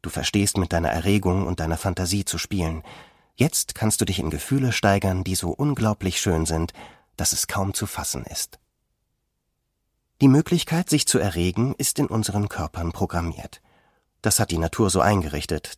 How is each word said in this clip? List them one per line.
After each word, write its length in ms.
Du 80
verstehst, 460
mit 160
deiner 160
Erregung 580
und 140
deiner 160
Fantasie 480
zu 140
spielen. 440
Jetzt 380
kannst 260
du 40
dich 140
in 120
Gefühle 420
steigern, 500
die 120
so 160
unglaublich 720
schön 260
sind, 260
dass 160
es 140
kaum 280
zu 120
fassen 380
ist. 340
Die 80
Möglichkeit, 600
sich 160
zu 140
erregen, 560
ist 240
in 60
unseren 420
Körpern 420
programmiert. 680
Das 200
hat 100
die 80
Natur 320
so 100
eingerichtet, 760